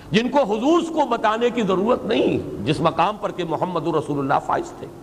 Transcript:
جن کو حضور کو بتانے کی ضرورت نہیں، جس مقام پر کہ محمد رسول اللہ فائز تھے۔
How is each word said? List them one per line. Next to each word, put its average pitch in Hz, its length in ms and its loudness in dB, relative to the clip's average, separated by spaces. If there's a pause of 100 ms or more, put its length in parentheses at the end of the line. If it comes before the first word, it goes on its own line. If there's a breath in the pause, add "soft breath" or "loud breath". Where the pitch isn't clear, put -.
(100 loud breath)
جن 226 180 2
کو 262 100 2
حضور 254 420 4 (120)
کو 294 140 0
بتانے 233 440 0
کی 233 120 0
ضرورت 196 420 2
نہیں، 139 640 -2
جس 147 140 0
مقام 170 400 2
پر 190 100 -4
کہ 175 140 -6
محمد 160 420 -2
رسول 151 320 -2
اللہ 139 280 0
فائز - 320 -2
تھے۔ - 80 -14 (160)